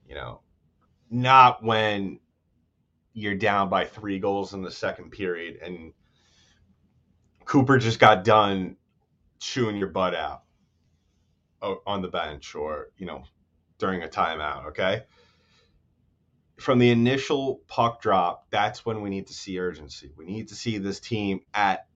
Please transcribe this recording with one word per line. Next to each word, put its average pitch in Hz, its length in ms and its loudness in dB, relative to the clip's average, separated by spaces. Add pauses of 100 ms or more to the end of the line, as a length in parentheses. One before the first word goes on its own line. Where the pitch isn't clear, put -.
You 69 80 -20
know, 62 260 -14 (680)
not 127 520 8
when 107 560 0 (920)
you're 104 240 -6
down 101 320 0
by 92 160 0
three 101 340 -8
goals 98 360 -4
in 98 80 -8
the 87 80 -10
second 90 400 -10
period 85 520 -8
and 82 300 -14 (1500)
Cooper 135 340 4
just 113 200 0
got 107 260 8
done 101 520 4 (600)
chewing 110 380 -4
your 98 120 -4
butt 90 260 0
out 78 280 -8 (1160)
o-, 98 260 -6
on 98 160 -4
the 92 60 -8
bench 80 460 -8
or, 76 420 -8
you 90 100 -12
know, 71 180 -12 (540)
during 95 240 -2
a 78 60 -10
timeout, 76 600 -4
okay? 98 340 -4 (1600)
From 127 200 0
the 123 120 6
initial 135 800 0
puck 117 320 -2
drop, 92 500 0
that's 107 340 -2
when 110 180 -6
we 101 80 -6
need 98 180 -8
to - 60 -18
see 92 240 -10
urgency. 76 580 -10
We 78 80 -20
need 107 240 -10
to 104 60 -18
see 110 240 -6
this 98 220 -6
team 104 400 -4 (140)
at 98 420 0